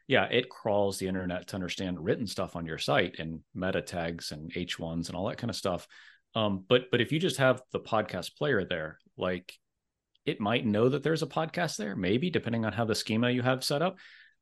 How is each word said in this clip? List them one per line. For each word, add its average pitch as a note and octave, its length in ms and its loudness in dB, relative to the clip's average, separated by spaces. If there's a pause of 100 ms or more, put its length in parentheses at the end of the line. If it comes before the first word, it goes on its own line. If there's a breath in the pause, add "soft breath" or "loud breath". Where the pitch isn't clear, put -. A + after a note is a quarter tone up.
yeah, G#2+ 180 4
it - 240 2
crawls G2+ 500 0
the F#2+ 80 -2
internet F#2 400 -4
to - 80 -8
understand F2+ 480 -4
written A2 240 0
stuff F#2 280 -6
on E2+ 100 -6
your D#2+ 140 -6
site C3 380 2
and D#2+ 220 -8 (140)
meta F#2 280 0
tags E2+ 500 -6
and D#2 240 -10
H F2+ 220 -4
ones E2+ 300 -4
and F#2 80 -8
all F#2+ 140 -2
that - 80 -6
kind A#2 120 -4
of F#2+ 60 -4
stuff. F2+ 320 -4 (480 soft breath)
Um, G2+ 320 0
but, B2+ 240 4
but A#2+ 100 4
if - 100 0
you D#3+ 80 0
just E3+ 180 0
have C3 240 6 (100)
the F#2+ 80 -2
podcast G#2+ 560 -2
player B2 300 2
there, D#2+ 340 -4 (180)
like, F#2 360 -2 (720)
it D3+ 160 -2
might B2 240 2
know A2 240 6
that C3+ 140 0
there's D#3 180 2
a D3+ 60 -2
podcast E3 500 -2
there, G#3 180 -6
maybe, D3 360 2
depending A#2 340 0
on G#2+ 80 0
how A#2 100 0
the A2 120 2
schema A#2 340 2
you B2 140 0
have B2+ 200 2
set D3 200 0
up, F#3+ 140 -2 (440 loud breath)